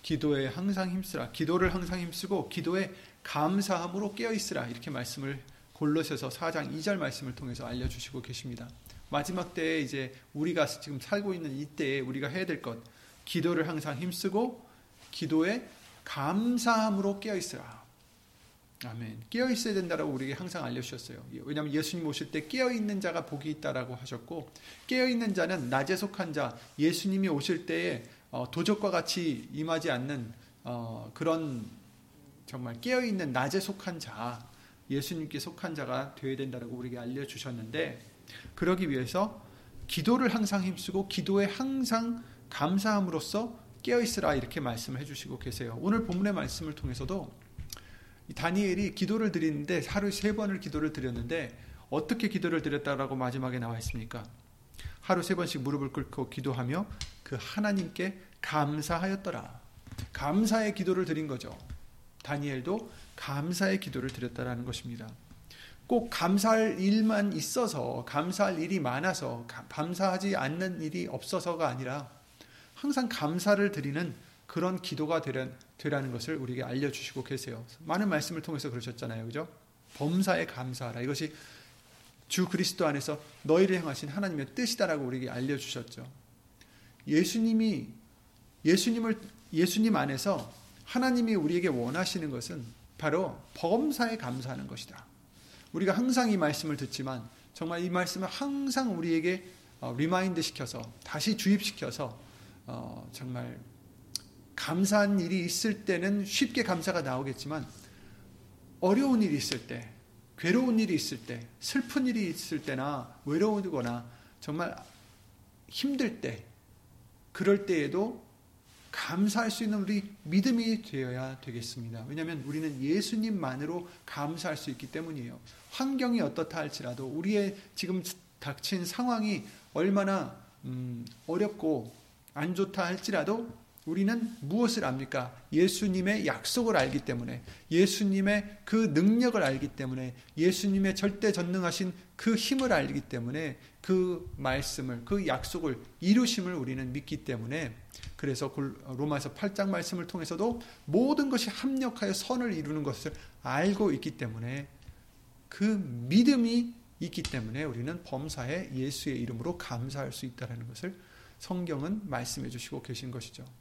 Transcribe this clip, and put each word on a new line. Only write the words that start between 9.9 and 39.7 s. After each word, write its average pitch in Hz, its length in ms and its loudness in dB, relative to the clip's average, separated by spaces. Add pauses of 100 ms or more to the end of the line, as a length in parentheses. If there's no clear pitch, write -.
우리가 156 340 2
지금 139 320 -8
살고 202 340 -2
있는 151 240 -6
이때에 139 440 -2
우리가 131 260 -4
해야 185 180 -2
될 175 160 -4
것, 117 160 -6 (480)
"기도를 165 420 2
항상 151 300 -4
힘쓰고 185 680 -2 (460)
기도에 165 580 0 (380)
감사함으로 208 1120 2
깨어있으라." - 640 -6 (1040)
아멘. 113 460 -8
깨어있어야 233 420 0
된다라고 165 380 0
우리에게 131 240 -2
항상 175 300 -6
알려주셨어요. 123 580 -8 (220)
왜냐하면 147 280 -2
예수님 156 320 0
오실 147 240 -4
때 151 180 -4
"깨어있는 226 540 0
자가 170 240 -2
복이 147 240 -6
있다"라고 131 460 -4
하셨고, 131 560 -10 (340)
깨어있는 247 480 2
자는 170 360 0
낮에 143 260 2
속한 185 380 -4
자, 131 220 -2 (220)
예수님이 190 500 2
오실 160 380 0
때에, 165 380 -2 (260)
어, 123 220 -4
도적과 208 400 2
같이 165 600 0
임하지 160 380 0
않는, 127 420 -2 (320)
어, 113 520 -8
그런 156 520 0 (800)
정말 117 360 -8
깨어있는 220 520 0
낮에 143 260 2
속한 190 400 -6
자, 117 520 -8 (400)
예수님께 147 480 -4
속한 170 340 -6
자가 135 420 -4
되어야 135 200 -4
된다라고 123 400 -6
우리에게 123 240 -6
알려주셨는데, 123 1080 -6 (500)
그러기 180 340 2
위해서 127 540 0 (440)